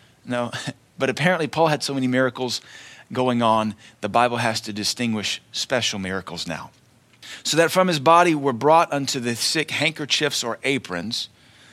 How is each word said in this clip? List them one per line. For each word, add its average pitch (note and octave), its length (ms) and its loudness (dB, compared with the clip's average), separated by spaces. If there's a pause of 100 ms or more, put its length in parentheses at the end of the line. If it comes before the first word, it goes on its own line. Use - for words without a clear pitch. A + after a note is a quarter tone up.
(240)
no. A#2+ 320 -4
<laughs> - 400 -12
But C3+ 140 0
apparently D#3+ 380 0
Paul E3 180 2
had D3+ 160 0
so - 100 -6
many C3+ 140 -2
miracles B2+ 540 0 (520)
going B2 300 0
on, A2 320 2 (260)
the G#2+ 80 -4
Bible A#2+ 280 2
has A2+ 240 -2
to G#2+ 120 -10
distinguish G#2+ 800 -4
special - 480 -2
miracles F#2 480 -8
now. - 240 -10 (720)
So - 140 -2
that D#3+ 140 6
from F#3 180 4
his D#3+ 120 0
body E3 340 6
were C#3 180 0
brought C#3+ 400 4
unto C#3 280 -2
the A#2+ 160 -2
sick - 340 -2
handkerchiefs D3+ 760 -2
or A#2 180 -6
aprons, A2+ 640 -4 (440)